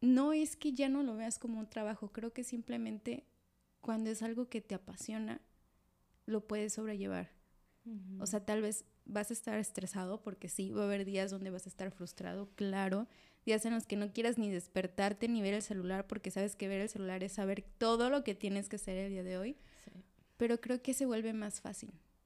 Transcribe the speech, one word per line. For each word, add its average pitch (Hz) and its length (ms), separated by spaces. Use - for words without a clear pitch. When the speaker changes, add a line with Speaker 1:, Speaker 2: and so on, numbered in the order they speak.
Speaker 1:
no 254 320
es 311 240
que 302 160
ya 269 160
no 277 140
lo 233 140
veas 226 240
como 226 180
un 220 100
trabajo, 214 440
creo 233 200
que 247 120
simplemente 233 800
cuando 220 300
es 220 120
algo 226 260
que 233 120
te - 160
apasiona, 220 640
lo 214 200
puedes 214 280
sobrellevar. 196 560
Speaker 2:
Ujú. 190 360
Speaker 1:
O 208 40
sea, 202 180
tal 214 180
vez 214 220
vas 208 240
a - 20
estar 220 260
estresado 190 640
porque 190 260
sí, 190 220
va 214 120
a - 20
haber 202 200
días 190 260
donde 190 200
vas 185 160
a - 40
estar 190 200
frustrado, 185 640
claro. 196 540
Días 220 180
en 226 100
los 226 120
que 202 100
no 208 160
quieras 233 240
ni 214 140
despertarte 190 800
ni 233 120
ver 196 140
el 214 80
celular 190 440
porque 196 240
sabes 196 260
que 196 120
ver 196 140
el 214 80
celular 185 340
es 196 80
saber 196 300
todo 233 320
lo 277 120
que 208 120
tienes 202 340
que 214 80
hacer 190 220
el 196 120
día 190 120
de 185 160
hoy. 226 180
Speaker 2:
Sí. - 80
Speaker 1:
Pero 233 240
creo 247 220
que 262 100
se 269 140
vuelve 220 260
más 214 300
fácil. 208 280